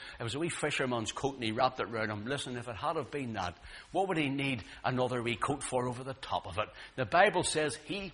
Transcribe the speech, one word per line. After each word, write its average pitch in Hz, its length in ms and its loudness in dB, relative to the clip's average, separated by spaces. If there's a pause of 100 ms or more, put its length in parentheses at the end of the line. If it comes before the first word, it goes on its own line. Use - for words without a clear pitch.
(200)
"It - 20 -2
was 117 140 -2
a - 20 0
wee 165 120 0
fisherman's 127 600 0
coat 139 240 -2
and 135 80 -6
he 110 80 2
wrapped 127 300 2
it 110 60 2
round 110 260 0
him." 104 140 -4
Listen, 131 300 -2
if 120 120 -6
it 113 80 -6
had 151 180 0
have 147 160 -2
been 135 220 -4
that, 92 260 -2 (320)
what 190 160 2
would 180 120 2
he 147 100 2
need 135 340 0 (220)
another 127 360 2
wee 117 140 2
coat 139 300 0
for 123 240 0
over 123 160 -6
the 131 100 -8
top - 320 -4
of 95 120 -4
it? 104 100 0 (260)
The 131 120 0
Bible 180 360 6
says 151 320 2 (120)
he 190 280 -6